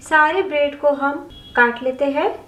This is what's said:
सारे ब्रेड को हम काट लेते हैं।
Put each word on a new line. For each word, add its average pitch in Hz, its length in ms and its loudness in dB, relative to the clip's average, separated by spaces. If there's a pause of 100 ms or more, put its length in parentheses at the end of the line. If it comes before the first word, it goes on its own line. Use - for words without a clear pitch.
सारे 311 420 2
ब्रेड 294 380 -2
को 294 100 2
हम 285 380 -2 (280)
काट 240 260 2
लेते 262 240 -4
हैं। 294 220 0 (200)